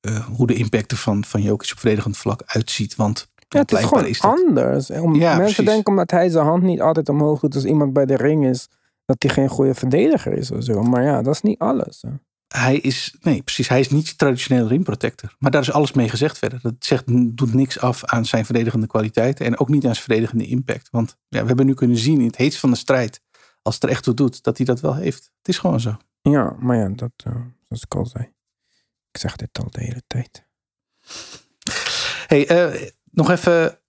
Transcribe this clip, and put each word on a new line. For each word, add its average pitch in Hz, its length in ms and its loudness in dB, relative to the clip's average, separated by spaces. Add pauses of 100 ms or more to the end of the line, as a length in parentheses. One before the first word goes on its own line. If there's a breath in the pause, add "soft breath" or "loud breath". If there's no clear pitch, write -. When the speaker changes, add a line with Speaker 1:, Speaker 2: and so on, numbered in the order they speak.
Speaker 1:
eh, 107 260 -6
hoe 123 200 -2
de - 80 0
impact 110 360 -2
ervan, 101 340 -2
van 104 180 -2
Jokic 104 300 -2
op - 60 -12
verdedigend 107 380 -2
vlak - 300 -6
uitziet. - 500 -4
Want 107 320 -2 (200)
Speaker 2:
Ja, 285 120 2
het - 120 2
is 202 60 4
Speaker 1:
blijkbaar 233 200 2
Speaker 2:
gewoon - 160 0
Speaker 1:
is - 60 -6
dat 247 260 4
Speaker 2:
anders. 135 440 2
Om, 160 240 0
Speaker 1:
Ja, 165 220 4
Speaker 2:
mensen 196 180 4
Speaker 1:
precies. - 100 2
Speaker 2:
denken 214 260 2
omdat 185 200 2
hij 180 180 4
zijn 160 180 2
hand 175 160 2
niet 185 180 2
altijd 156 280 2
omhoog 147 320 2
doet 135 140 0
als 135 100 -2
iemand 143 280 2
bij 135 140 4
de 135 100 2
ring 143 300 2
is, 127 220 -2 (360)
dat - 180 -2
hij 135 100 2
geen 135 160 2
goede 135 260 2
verdediger 170 580 0
is 123 180 -6
of 117 140 -6
zo. 107 180 0
Maar 123 200 2
ja, 135 200 0
dat 135 120 0
is - 80 -8
niet 208 160 0
alles, - 440 -4
hè. 117 80 -10 (380)
Speaker 1:
Hij 131 280 0
is, - 440 -4
nee, 143 220 0
precies. - 260 -4
Hij 131 120 4
is 131 100 0
niet 151 180 0
je - 80 -12
traditionele 123 520 2
rimprotector. 117 720 -4
Maar 135 120 0
daar 143 100 4
is 135 120 -2
alles 147 200 2
mee 120 160 2
gezegd 127 300 -2
verder. 123 240 -6
Dat 120 160 -4
zegt, - 260 0 (320)
doet 120 180 0
niks 131 240 2
af 123 260 -2
aan 117 200 0
zijn 113 200 -2
verdedigende 113 420 0
kwaliteiten 113 600 0
en 117 120 -2
ook 127 100 2
niet 139 180 2
aan 120 80 2
zijn - 100 -8
verdedigende 113 420 0
impact. 123 440 -6
Want 117 260 -4 (120)
ja, - 120 -4
we 110 60 -2
hebben 127 200 2
nu 135 80 2
kunnen 120 220 2
zien 139 240 2
in 117 60 2
het 117 100 -4
heetst 143 220 0
van 135 120 2
de 120 60 2
strijd, 127 440 -2 (420 soft breath)
als - 120 -2
het - 100 -4
er - 60 0
echt - 140 -2
toe 120 100 0
doet, 123 280 0
dat - 140 -2
hij 127 100 0
dat 123 140 0
wel 147 140 -2
heeft. 165 280 -4 (160)
Het - 100 -12
is 180 100 -2
gewoon 160 220 0
zo. 107 160 -4 (260)
Speaker 2:
Ja, 143 360 2
maar 123 180 0
ja, 104 120 0
dat, 120 280 -6
eh, - 160 -10 (300)
zoals - 200 -12
ik - 120 -10
al - 120 -2
zei. 123 180 -10 (840)
Ik - 100 -14
zeg - 160 -6
dit - 220 -14
al - 120 -8
de - 140 -12
hele 120 220 -10
tijd. - 400 -10 (1800 loud breath)
Speaker 1:
Hey, 143 200 4
eh, 170 420 2 (220)
nog 160 200 2
even 170 480 2 (100)